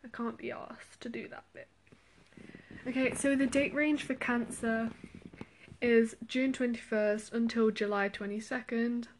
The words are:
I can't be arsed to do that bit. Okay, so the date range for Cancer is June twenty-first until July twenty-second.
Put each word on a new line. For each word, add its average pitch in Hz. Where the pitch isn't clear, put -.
I 247
can't 233
be -
arsed -
to 247
do 233
that -
bit. -
Okay, 262
so 277
the 269
date 277
range 294
for 262
Cancer 233
is 226
June 262
twenty-first 220
until 233
July 202
twenty-second. 233